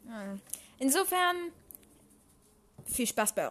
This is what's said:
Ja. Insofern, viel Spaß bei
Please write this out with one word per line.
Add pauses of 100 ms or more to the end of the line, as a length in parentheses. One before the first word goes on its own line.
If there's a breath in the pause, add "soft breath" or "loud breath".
Ja. (400 loud breath)
Insofern, (1300)
viel
Spaß
bei